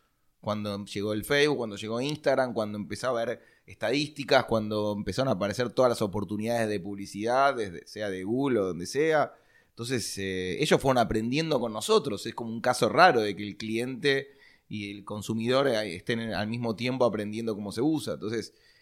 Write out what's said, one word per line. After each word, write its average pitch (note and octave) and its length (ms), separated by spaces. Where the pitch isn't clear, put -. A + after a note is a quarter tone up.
Cuando G#2 460
llegó G#2 260
el G#2+ 120
Facebook, C#3+ 340
cuando A2 180
llegó G#2+ 240
Instagram, C3+ 540
cuando G#2 240
empezó G#2 300
a - 20
haber A#2 300
estadísticas, C3 760
cuando G#2+ 520
empezaron G#2 320
a B2+ 40
aparecer G#2 380
todas B2+ 200
las A#2 100
oportunidades G#2+ 680
de G#2 120
publicidad, G#2 720
desde, G2 320
sea G#2+ 220
de F#2 160
Google B2 360
o F#2+ 60
donde F2 200
sea. D3+ 480
Entonces, A#2 460
eh, F#2 460
ellos D#3 180
fueron B2+ 180
aprendiendo B2 640
con A2+ 120
nosotros. B2 520
Es A2+ 100
como A2+ 160
un A2+ 100
caso B2 280
raro C3+ 320
de G#2 160
que G#2 100
el G2 100
cliente B2 720
y G2+ 240
el G2+ 120
consumidor, A2+ 640
eh, G#2+ 280
estén A2+ 240
en, A2+ 120
al G2+ 160
mismo A#2 260
tiempo B2+ 300
aprendiendo G#2+ 500
cómo G2+ 160
se A2+ 120
usa. D3 320
Entonces, G#2+ 400